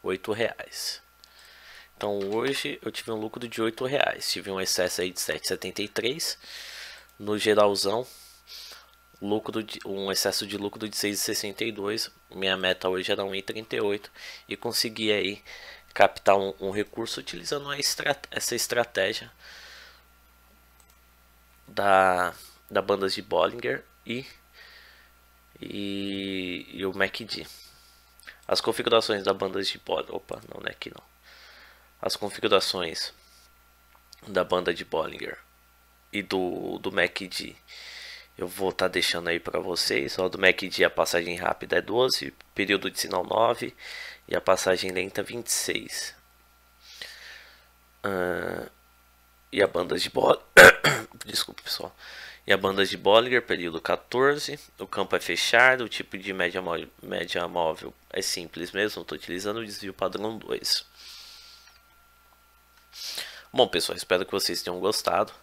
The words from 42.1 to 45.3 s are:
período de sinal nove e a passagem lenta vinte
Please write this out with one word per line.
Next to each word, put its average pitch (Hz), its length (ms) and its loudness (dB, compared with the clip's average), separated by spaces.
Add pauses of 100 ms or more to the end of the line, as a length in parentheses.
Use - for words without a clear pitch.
período 98 340 2
de - 80 -8
sinal - 280 -2
nove 117 500 2 (500)
e - 100 -2
a 87 40 0
passagem 92 520 2
lenta 92 300 -4
vinte 117 260 -8